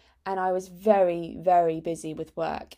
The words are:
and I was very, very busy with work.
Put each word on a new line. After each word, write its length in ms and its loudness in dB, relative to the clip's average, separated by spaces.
and 120 -4
I 140 0
was 160 -4
very, 720 2
very 400 4
busy 320 -6
with 240 -12
work. 420 -6